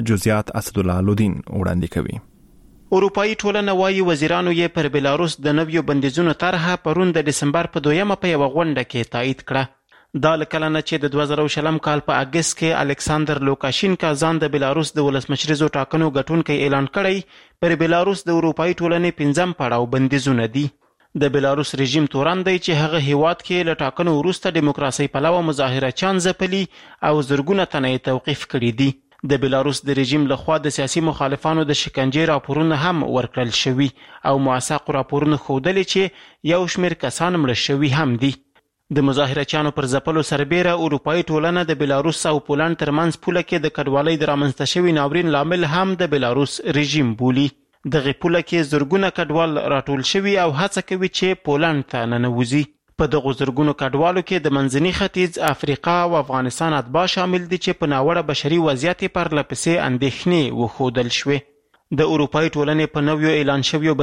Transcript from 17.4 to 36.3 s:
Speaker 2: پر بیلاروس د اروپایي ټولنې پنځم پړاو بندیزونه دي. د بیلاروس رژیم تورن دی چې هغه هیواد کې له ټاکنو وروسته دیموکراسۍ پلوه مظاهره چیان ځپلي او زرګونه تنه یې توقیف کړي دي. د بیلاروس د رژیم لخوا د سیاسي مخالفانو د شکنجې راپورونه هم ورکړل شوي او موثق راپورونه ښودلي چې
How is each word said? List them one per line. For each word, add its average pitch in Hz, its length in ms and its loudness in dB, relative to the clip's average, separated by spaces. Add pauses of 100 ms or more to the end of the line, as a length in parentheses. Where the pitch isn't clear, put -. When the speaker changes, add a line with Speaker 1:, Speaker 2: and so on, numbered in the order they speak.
Speaker 2:
پر 170 200 2
بیلاروس 175 460 2
د 170 120 2
اروپایي 165 420 0
ټولنې 170 400 0
پنځم 156 400 0
پړاو 120 340 0
بندیزونه 131 500 2 (120)
دي. 147 80 2 (500)
د 139 220 2
بیلاروس 139 440 0
رژیم 139 320 2
تورن 170 360 0
دی 185 100 2
چې 180 120 -2 (120)
هغه 156 240 0
هیواد 151 400 2
کې 180 240 0
له 156 100 -4
ټاکنو 160 380 0
وروسته 180 400 -2
دیموکراسۍ 143 480 0 (100)
پلوه 165 320 2
مظاهره 131 420 0 (100)
چیان 190 260 0
ځپلي 185 360 -2 (460)
او 151 120 4
زرګونه 143 520 0
تنه 131 220 0
یې 127 160 -6
توقیف 131 420 -4
کړي 120 180 0 (120)
دي. 139 80 2 (400)
د 135 160 2
بیلاروس 135 400 0
د 139 160 0
رژیم 143 260 0
لخوا 151 320 -2
د 147 160 -2
سیاسي 143 320 -2
مخالفانو 143 580 0
د 143 140 0
شکنجې 135 420 0 (120)
راپورونه 151 500 0
هم 175 180 0
ورکړل 123 480 -2 (140)
شوي 131 260 2 (400)
او 139 160 2
موثق 135 540 -2
راپورونه 147 420 0
ښودلي 165 480 0
چې - 640 -2